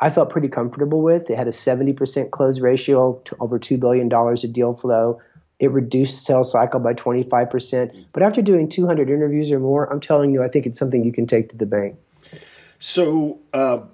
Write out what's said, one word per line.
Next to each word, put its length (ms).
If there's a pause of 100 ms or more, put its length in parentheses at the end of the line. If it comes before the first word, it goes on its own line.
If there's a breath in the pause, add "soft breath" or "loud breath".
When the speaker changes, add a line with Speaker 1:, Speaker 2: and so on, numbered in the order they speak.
Speaker 1:
I 80
felt 200
pretty 200
comfortable 520
with. 280
It 80
had 100
a 60
seventy 400
percent 380
close 280
ratio 640
to 160
over 180
two 200
billion 320
dollars 340
of 80
deal 220
flow. 460 (400 soft breath)
It 120
reduced 540
sales 260
cycle 280
by 140
twenty-five 560
percent. 440 (180 loud breath)
But 120
after 180
doing 260
two 200
hundred 220
interviews 420
or 80
more, 320
I'm 100
telling 320
you, 100
I 60
think 160
it's 120
something 260
you 100
can 140
take 220
to 80
the 80
bank. 320 (800 loud breath)
Speaker 2:
So, 640 (140)
uh, 260 (140)